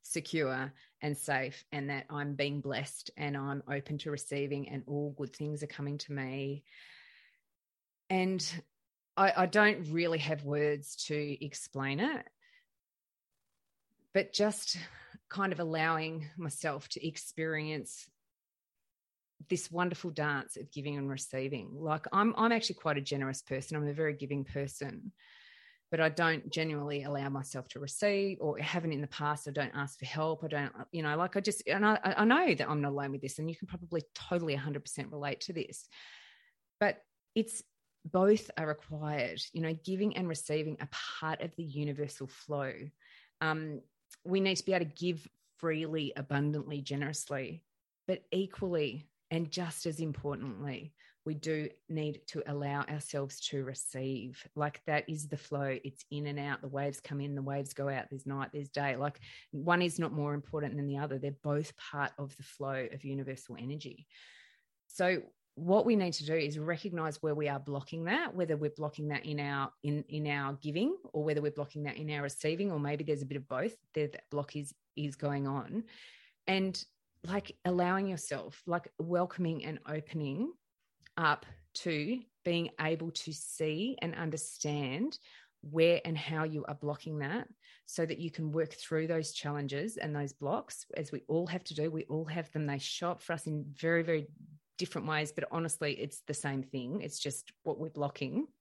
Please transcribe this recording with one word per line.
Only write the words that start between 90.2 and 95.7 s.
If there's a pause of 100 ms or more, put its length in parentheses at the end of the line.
blocks, (100)
as
we
all
have
to
do.
We
all
have
them.
They
show
up
for
us
in
very,
very (500)
different
ways,
but
honestly,